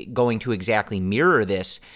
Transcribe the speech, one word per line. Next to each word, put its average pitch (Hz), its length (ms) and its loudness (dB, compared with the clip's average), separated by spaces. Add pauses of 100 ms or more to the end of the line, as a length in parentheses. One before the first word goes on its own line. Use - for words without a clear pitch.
(120)
going 120 260 2
to 120 140 -2
exactly 104 480 -2
mirror 117 440 2
this. 92 360 -2 (160)